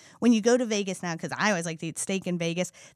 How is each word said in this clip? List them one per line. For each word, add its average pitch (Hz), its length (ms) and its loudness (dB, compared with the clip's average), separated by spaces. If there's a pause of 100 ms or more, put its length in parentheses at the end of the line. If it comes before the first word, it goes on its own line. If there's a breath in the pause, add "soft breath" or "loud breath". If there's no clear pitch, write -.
(200 loud breath)
when 240 120 6
you 220 100 4
go 240 160 6
to 247 100 0
Vegas 202 340 -2
now, 170 140 -4
'cause 165 200 -8
I 180 140 2
always 175 160 0
like 165 140 -6
to 170 80 -6
eat - 100 -8
steak 190 300 -4
in 180 100 -2
Vegas, 170 340 -2 (240 loud breath)